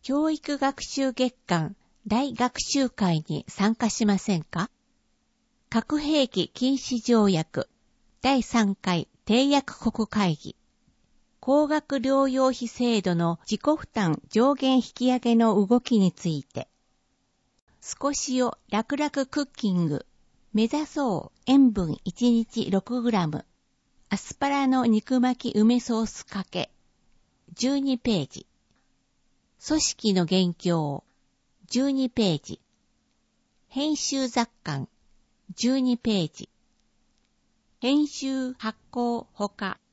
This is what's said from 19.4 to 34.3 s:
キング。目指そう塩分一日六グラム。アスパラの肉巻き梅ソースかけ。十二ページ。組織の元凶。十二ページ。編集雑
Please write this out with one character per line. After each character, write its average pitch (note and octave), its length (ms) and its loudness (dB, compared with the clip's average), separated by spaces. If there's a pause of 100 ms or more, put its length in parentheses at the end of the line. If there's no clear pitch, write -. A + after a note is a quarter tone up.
キ - 260 -2
ン F3 140 2
グ。 D3 180 -4 (480)
目 G#3+ 100 2
指 D4 220 -2
そ B3 500 -4
う - 120 -20
塩 C4 240 6
分 F3+ 340 -4
一 A#3+ 260 0
日 A3+ 380 -2
六 A#3 320 -2
グ A#3 100 0
ラ F#3 140 0
ム。 D3+ 180 -6 (640)
ア G3+ 100 -4
ス - 180 -14
パ C#4 140 -2
ラ C#4 180 0
の C4 180 2
肉 A#3 340 2
巻 B3 320 0
き G#3 80 0
梅 A#3 200 6
ソ A3+ 240 -2
ー - 20 -2
ス - 220 -14
か F#3+ 160 -8
け。 - 260 -6 (840)
十 C4+ 260 -2
二 C4+ 180 -2
ペ G#3+ 240 0
ー C3 60 -6
ジ。 - 180 -20 (1200)
組 D4+ 140 2
織 - 320 0
の F3+ 120 2
元 F3+ 280 2
凶。 D#3 500 -2 (640)
十 C4+ 220 0
二 C4 200 -2
ペ G3 260 2
ー C#3+ 60 -8
ジ。 - 200 -14 (1080)
編 D4 280 -2
集 C4+ 320 -2
雑 A#3 200 -2 (160)